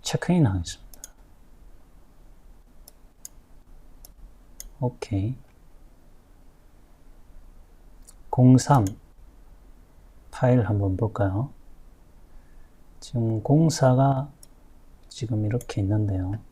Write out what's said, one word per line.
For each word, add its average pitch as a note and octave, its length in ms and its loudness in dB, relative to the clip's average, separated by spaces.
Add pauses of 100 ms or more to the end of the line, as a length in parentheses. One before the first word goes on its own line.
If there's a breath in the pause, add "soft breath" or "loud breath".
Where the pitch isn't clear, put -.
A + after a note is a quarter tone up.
체크인 E3+ 440 0
하겠습니다. - 560 -6 (3750)
오케이. A#2 580 -6 (3000)
공삼 B2+ 560 6 (1500)
파일 B2+ 360 2
한번 G2 300 0
볼까요? G#2 560 -2 (1500 soft breath)
지금 A2+ 440 -4
공사가 C#3 880 2 (760)
지금 A2 380 -4
이렇게 A2 360 -4
있는데요. F#2+ 520 -2 (180)